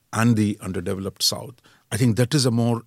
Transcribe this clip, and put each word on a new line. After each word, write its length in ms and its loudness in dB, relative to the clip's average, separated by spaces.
and 240 2
the 240 0
underdeveloped 640 -8
South. 320 -2
I 60 -4
think 200 2
that 160 0
is 140 2
a 40 2
more, 360 0